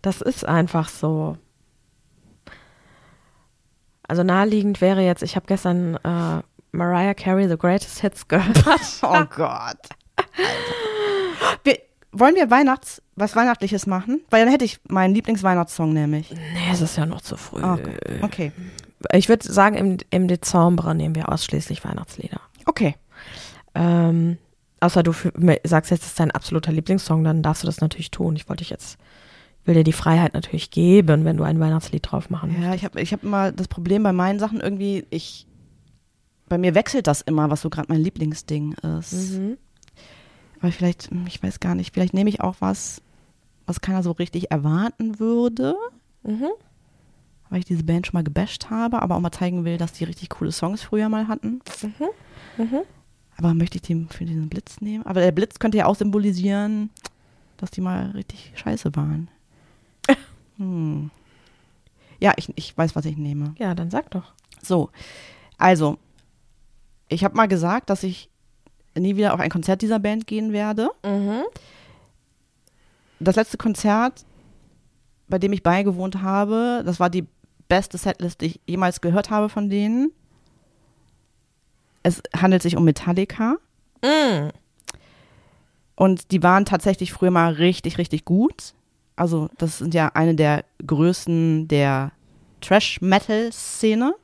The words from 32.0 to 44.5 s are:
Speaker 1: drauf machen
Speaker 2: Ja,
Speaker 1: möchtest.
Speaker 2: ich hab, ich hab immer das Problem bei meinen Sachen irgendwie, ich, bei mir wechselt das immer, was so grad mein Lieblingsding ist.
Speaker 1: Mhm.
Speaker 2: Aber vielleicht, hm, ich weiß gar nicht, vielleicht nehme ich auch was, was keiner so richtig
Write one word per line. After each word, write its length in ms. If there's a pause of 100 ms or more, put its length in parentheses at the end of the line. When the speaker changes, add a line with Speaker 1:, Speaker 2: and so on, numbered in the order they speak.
Speaker 1:
drauf 200
machen 220
Speaker 2:
Ja, 180
Speaker 1:
möchtest. 60
Speaker 2:
ich 80
hab, 120
ich 160
hab 100
immer 300
das 160
Problem 340
bei 100
meinen 260
Sachen 220
irgendwie, 500
ich, 360 (1000)
bei 80
mir 180
wechselt 320
das 140
immer, 300
was 100
so 100
grad 200
mein 100
Lieblingsding 720 (260)
ist. 340
Speaker 1:
Mhm. 260 (1040)
Speaker 2:
Aber 100
vielleicht, 380
hm, 160
ich 160
weiß 180
gar 140
nicht, 180
vielleicht 220
nehme 160
ich 100
auch 200
was, 420 (640)
was 160
keiner 200
so 100
richtig 380